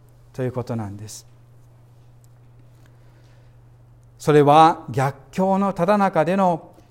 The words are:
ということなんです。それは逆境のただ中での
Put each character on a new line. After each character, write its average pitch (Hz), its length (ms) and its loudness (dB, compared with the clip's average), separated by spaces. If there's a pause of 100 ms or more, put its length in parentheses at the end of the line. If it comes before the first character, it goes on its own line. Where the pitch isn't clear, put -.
(320)
と 131 100 -10
い 127 60 -4
う 120 40 -6
こ 117 120 -8
と 120 100 -8
な 110 120 -8
ん 101 100 -14
で 104 100 -16
す。 - 220 -20 (3000)
そ - 140 0
れ 147 100 6
は 160 480 4
逆 135 240 -2 (160)
境 190 280 -2
の 196 140 -2
た 170 140 -4
だ 208 120 0
中 185 260 0
で 170 100 -2
の 180 360 -2 (200)